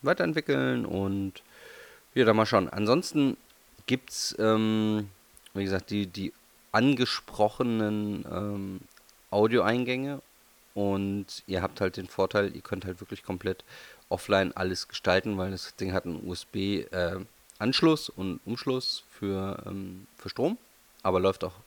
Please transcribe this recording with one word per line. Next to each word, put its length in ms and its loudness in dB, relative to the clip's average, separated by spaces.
weiterentwickeln 840 0
und 560 -2
ja, 100 6
dann 120 6
mal 100 4
schauen. 240 4
Ansonsten 680 2
gibt's, 520 -4
ähm, 720 2
wie 120 -2
gesagt, 260 -2
die, 160 0
die 260 -8
angesprochenen, 1600 2
ähm, 500 -6
Audioeingänge 920 2
und 720 -2
ihr 140 -2
habt 220 -4
halt 160 -2
den 100 -12
Vorteil, 460 0
ihr 80 -12
könnt 240 -8
halt 140 -8
wirklich 220 -12
komplett 400 -4
offline 440 2
alles 360 -4
gestalten, 480 2
weil 140 -2
das 260 -10
Ding 160 -4
hat 140 -2
einen 200 -8
U-S-B, 540 -4
äh, 300 -2
Anschluss 500 2
und 380 -6
Umschluss 640 -4
für, 560 -6
ähm, 400 -10
für 140 -12
Strom, 260 -2
aber 180 2
läuft 240 2
auch 80 -6